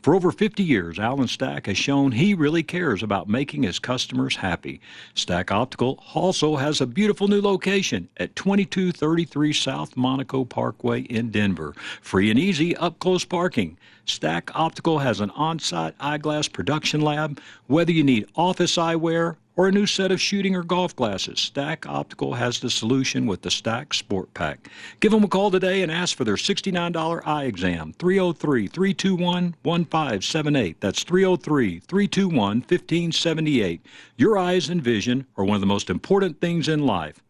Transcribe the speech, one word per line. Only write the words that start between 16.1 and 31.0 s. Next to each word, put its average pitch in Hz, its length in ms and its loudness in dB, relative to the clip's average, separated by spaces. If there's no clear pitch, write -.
production - 540 -2
lab. 151 400 -2
Whether 165 240 4
you 160 120 4
need 123 320 4
office 175 400 2
eyewear 165 600 0
or 185 100 6
a 190 60 4
new 202 140 4
set 190 260 0
of 185 80 0
shooting 190 340 0
or 180 80 -2
golf 175 320 0
glasses, 101 460 -4
Stack 147 460 -6
Optical 143 480 -4
has 120 260 -2
the 123 100 -4
solution 127 560 0
with 95 160 -4
the 87 80 -4
Stack 117 440 -4
Sport - 400 -4
Pack. 78 340 -6
Give 214 100 4
them 214 140 6
a 190 40 0
call 196 220 2
today 185 320 2
and 160 80 -2
ask 170 260 -4
for 135 80 -2
their 185 120 0
sixty-nine 175 560 -2
dollar 165 360 -2
eye 151 160 -2
exam, 87 540 -4
three 185 220 2
oh 180 120 2
three, 127 360 0
three 190 260 0
two 190 220 0
one, 175 480 0
one 170 220 0
five 131 380 -2
seven 151 300 0
eight. 95 260 0
That's 95 220 -2